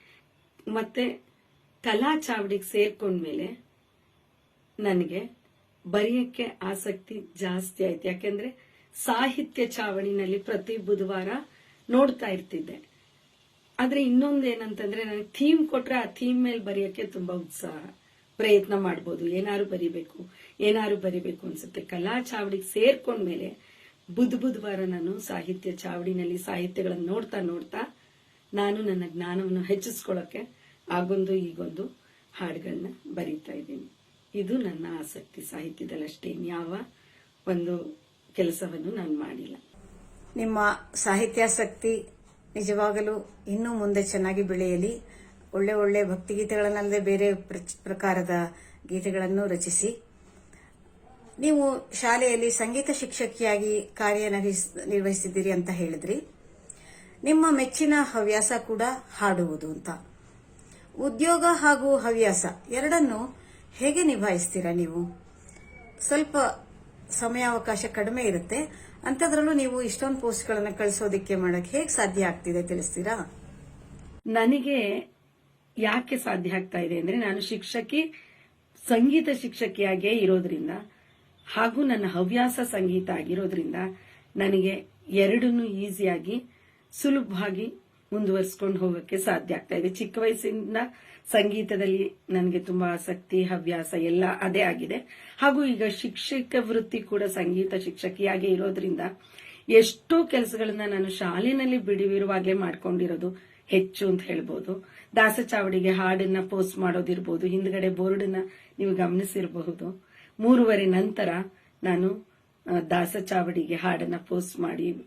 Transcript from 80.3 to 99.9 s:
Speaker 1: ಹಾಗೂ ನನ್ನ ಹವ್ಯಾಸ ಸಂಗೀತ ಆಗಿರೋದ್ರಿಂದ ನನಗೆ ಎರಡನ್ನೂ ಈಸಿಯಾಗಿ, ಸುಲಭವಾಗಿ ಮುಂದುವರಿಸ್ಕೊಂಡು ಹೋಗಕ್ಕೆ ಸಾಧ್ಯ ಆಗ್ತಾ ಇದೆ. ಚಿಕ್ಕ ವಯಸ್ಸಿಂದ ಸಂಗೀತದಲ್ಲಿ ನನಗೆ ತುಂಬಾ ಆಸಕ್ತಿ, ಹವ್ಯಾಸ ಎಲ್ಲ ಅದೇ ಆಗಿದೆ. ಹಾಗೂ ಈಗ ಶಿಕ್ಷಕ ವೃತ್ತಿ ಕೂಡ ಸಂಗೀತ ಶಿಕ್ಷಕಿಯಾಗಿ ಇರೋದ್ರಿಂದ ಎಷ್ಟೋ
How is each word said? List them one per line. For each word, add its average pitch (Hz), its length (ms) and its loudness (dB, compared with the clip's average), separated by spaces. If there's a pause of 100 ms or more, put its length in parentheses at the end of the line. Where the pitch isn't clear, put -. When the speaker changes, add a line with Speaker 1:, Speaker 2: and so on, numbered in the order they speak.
Speaker 1:
ಹಾಗೂ 233 320 2
ನನ್ನ 220 220 2
ಹವ್ಯಾಸ 226 580 2
ಸಂಗೀತ 185 460 0
ಆಗಿರೋದ್ರಿಂದ 175 640 -2 (600)
ನನಗೆ 196 480 2 (240)
ಎರಡನ್ನೂ 233 560 4
ಈಸಿಯಾಗಿ, 196 800 -2 (480)
ಸುಲಭವಾಗಿ 208 800 -2 (400)
ಮುಂದುವರಿಸ್ಕೊಂಡು 190 640 0
ಹೋಗಕ್ಕೆ 180 400 0
ಸಾಧ್ಯ 175 360 0
ಆಗ್ತಾ 165 220 -4
ಇದೆ. 175 120 0
ಚಿಕ್ಕ 196 300 -6
ವಯಸ್ಸಿಂದ 220 580 -2 (540)
ಸಂಗೀತದಲ್ಲಿ 202 840 2 (180)
ನನಗೆ 180 280 2
ತುಂಬಾ 180 280 0
ಆಸಕ್ತಿ, 180 580 0
ಹವ್ಯಾಸ 170 500 -2
ಎಲ್ಲ 170 300 4 (160)
ಅದೇ 190 200 2
ಆಗಿದೆ. 170 360 0 (420)
ಹಾಗೂ 285 260 4
ಈಗ 233 200 0
ಶಿಕ್ಷಕ 247 720 -4
ವೃತ್ತಿ 226 400 0
ಕೂಡ 202 240 -2
ಸಂಗೀತ 190 520 0
ಶಿಕ್ಷಕಿಯಾಗಿ 185 720 -2
ಇರೋದ್ರಿಂದ 190 540 0 (680)
ಎಷ್ಟೋ 233 580 6